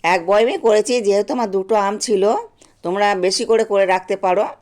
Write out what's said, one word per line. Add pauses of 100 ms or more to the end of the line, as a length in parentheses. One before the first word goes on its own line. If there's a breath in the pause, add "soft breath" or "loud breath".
এক (100)
বয়মে
করেছি,
যেহেতু
আমার
দুটো
আম
ছিল। (600 soft breath)
তোমরা (180)
বেশি
করে
করে
রাখতে
পারো। (160)